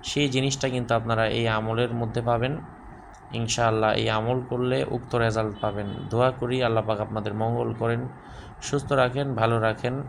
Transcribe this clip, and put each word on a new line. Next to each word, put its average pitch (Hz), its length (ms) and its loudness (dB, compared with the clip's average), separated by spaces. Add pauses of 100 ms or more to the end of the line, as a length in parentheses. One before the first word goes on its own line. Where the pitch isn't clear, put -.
সেই 147 260 0
জিনিসটা 135 400 0
কিন্তু 123 240 0
আপনারা 113 340 2
এই 117 200 2
আমলের 113 460 0
মধ্যে 117 280 -2
পাবেন। 120 360 0 (760)
ইনশাআল্লাহ 110 580 2
এই 110 180 2
আমল 113 400 0
করলে 127 420 0
উক্ত 120 240 -4
রেজাল্ট 110 460 2
পাবেন। 101 320 -2 (160)
দোয়া 120 220 4
করি 127 320 0
আল্লাহ 113 240 2
পাক 107 120 0
আপনাদের 104 340 -4
মঙ্গল 113 400 0
করেন, 117 340 -2 (540)
সুস্থ 143 300 -2
রাখেন, 131 440 2
ভালো 113 240 4
রাখেন। 123 500 0